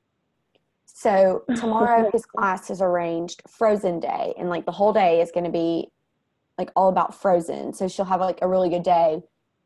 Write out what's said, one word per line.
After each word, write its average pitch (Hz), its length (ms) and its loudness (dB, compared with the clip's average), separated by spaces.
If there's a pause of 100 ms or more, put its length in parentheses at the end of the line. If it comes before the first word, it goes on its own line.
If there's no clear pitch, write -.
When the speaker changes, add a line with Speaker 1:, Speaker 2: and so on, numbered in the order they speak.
(840)
Speaker 1:
So 190 640 2
Speaker 2:
<laughs> 247 60 -2
Speaker 1:
tomorrow 233 560 2
his 226 140 0
class 196 420 -4
has 190 140 -6
arranged 175 680 -2
Frozen 202 540 0
Day, - 360 -4
and, 180 120 -4
like, 175 160 -6
the 175 80 -6
whole 202 200 2
day 170 280 4
is 170 100 -2
gonna 175 200 -4
be, 165 380 -2 (680)
like, 180 180 -8
all 190 140 4
about 180 260 0
Frozen. 170 580 -2
So 190 140 -6
she'll 190 180 -4
have, 185 140 0
like, 185 220 -2
a 185 60 0
really 185 220 2
good 175 140 -2
day 170 380 2 (440)